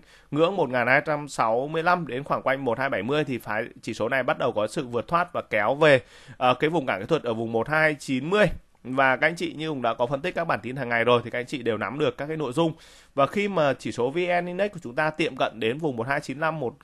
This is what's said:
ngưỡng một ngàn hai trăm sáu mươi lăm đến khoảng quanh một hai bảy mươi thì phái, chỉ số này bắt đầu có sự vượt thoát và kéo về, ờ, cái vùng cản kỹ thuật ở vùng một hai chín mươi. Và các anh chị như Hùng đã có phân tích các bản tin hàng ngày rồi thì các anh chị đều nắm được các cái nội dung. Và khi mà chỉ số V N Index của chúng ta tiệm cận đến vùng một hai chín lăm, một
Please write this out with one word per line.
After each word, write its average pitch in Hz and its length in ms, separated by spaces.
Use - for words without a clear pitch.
ngưỡng 165 240
một 156 140
ngàn 123 180
hai 135 180
trăm 147 220
sáu 123 400
mươi 160 160
lăm 175 240
đến 127 160
khoảng 135 180
quanh 135 240
một 117 140
hai 135 100
bảy 101 140
mươi 147 200
thì 139 140
phái, 110 260
chỉ 117 120
số 110 160
này 131 140
bắt 143 140
đầu 131 140
có 107 160
sự 139 200
vượt 120 200
thoát 170 260
và 117 80
kéo 110 340
về, 147 260
ờ, 127 160
cái 151 160
vùng 160 160
cản 107 140
kỹ 101 80
thuật 120 160
ở 117 100
vùng 113 180
một 113 180
hai 156 300
chín 135 300
mươi. 202 180
Và 131 320
các 143 120
anh 165 80
chị 165 180
như 156 160
Hùng 139 120
đã 117 120
có 120 120
phân 139 160
tích 185 140
các 170 120
bản 139 160
tin 123 120
hàng 135 140
ngày 117 140
rồi 120 200
thì 117 60
các 123 100
anh 123 60
chị 123 160
đều 117 160
nắm 110 220
được 135 180
các 139 100
cái 160 100
nội 131 160
dung. 160 200
Và 139 120
khi 202 200
mà 156 260
chỉ 123 180
số 123 180
V 143 80
N 175 40
Index 185 260
của 175 120
chúng 123 120
ta 156 140
tiệm 156 260
cận 131 240
đến 117 180
vùng 156 180
một 113 120
hai 139 120
chín 135 200
lăm, 160 200
một 120 240